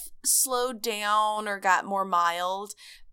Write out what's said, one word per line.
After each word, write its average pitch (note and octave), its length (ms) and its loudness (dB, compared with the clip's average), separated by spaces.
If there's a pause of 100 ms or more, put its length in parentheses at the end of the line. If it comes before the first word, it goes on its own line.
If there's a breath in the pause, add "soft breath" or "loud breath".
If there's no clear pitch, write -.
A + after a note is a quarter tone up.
(240)
slowed B3+ 560 0
down G#3+ 680 0
or G3+ 100 -2
got F#3+ 280 2
more F#3+ 200 -2
mild, F3+ 720 0 (380 loud breath)